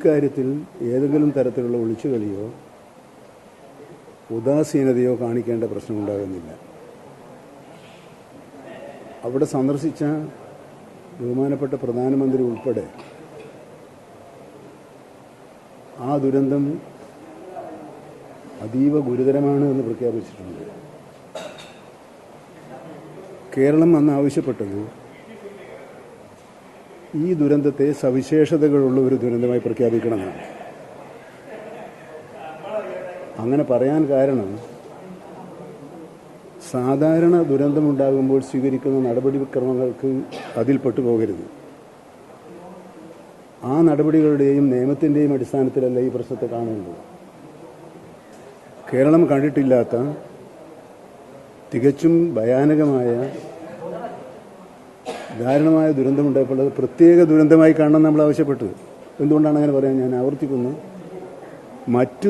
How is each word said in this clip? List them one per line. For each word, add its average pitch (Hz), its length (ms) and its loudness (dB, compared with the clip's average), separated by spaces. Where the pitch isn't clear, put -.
കാര്യത്തിൽ 143 420 2
ഏതെങ്കിലും 147 460 2
തരത്തിലുള്ള 120 460 0
ഒളിച്ചുകളിയോ 110 600 -4
ഉദാസീനതയോ 131 760 2
കാണിക്കേണ്ട 117 400 -2
പ്രശ്നമുണ്ടാകുന്നില്ല. 98 760 -6
അവിടെ 135 280 -2
സന്ദർശിച്ച 139 480 -2
ബഹുമാനപ്പെട്ട 135 520 -4
പ്രധാനമന്ത്രി 131 680 0
ഉൾപ്പെടെ 113 360 -4
ആ 139 40 -2
ദുരന്തം 139 380 2
അതീവ 135 300 0
ഗുരുതരമാണ് 139 640 2
എന്ന് 131 160 0
പ്രഖ്യാപിച്ചിട്ടുണ്ട്. 110 760 -6
കേരളം 156 440 4
അന്ന് 147 200 4
ആവശ്യപ്പെട്ടത് 127 640 -2
ഈ 175 40 0
ദുരന്തത്തെ 143 460 2
സവിശേഷതകളുള്ള 143 960 2
ഒരു 131 160 2
ദുരന്തമായി 120 440 0
പ്രഖ്യാപിക്കണമെന്നാണ്. 113 760 -2
അങ്ങനെ 135 300 0
പറയാൻ 131 300 2
കാരണം 131 360 2
സാധാരണ 156 640 2
ദുരന്തമുണ്ടാകുമ്പോൾ 135 960 2
സ്വീകരിക്കുന്ന 135 480 0
നടപടിക്രമങ്ങൾക്ക് 127 1000 0
അതിൽ 131 240 2
പെട്ടുപോകരുത്. 113 600 0
ആ 139 40 0
നടപടികളുടെയും 147 840 4
നിയമത്തിൻ്റെയും 143 640 2
അടിസ്ഥാനത്തിലല്ല 131 680 0
ഈ 120 80 -2
പ്രശ്നത്തെ 123 400 -6
കാണേണ്ടത്. 107 440 -8
കേരളം 151 400 4
കണ്ടിട്ടില്ലാത്ത 135 640 2
തികച്ചും 143 420 2
ഭയാനകമായ 135 720 4
ദാരുണമായ 156 560 4
ദുരന്തമുണ്ടായപ്പോൾ 135 640 2
അത് 139 160 0
പ്രത്യേക 170 380 6
ദുരന്തമായി 156 480 8
കാണണം 156 280 6
നമ്മൾ 151 180 4
ആവശ്യപ്പെട്ടത്. 139 480 0
എന്തുകൊണ്ടാണ് 151 380 4
അങ്ങനെ 147 180 2
പറയാൻ 135 260 2
ഞാൻ 127 80 0
ആവർത്തിക്കുന്നു. 135 500 -2
മറ്റു 127 320 0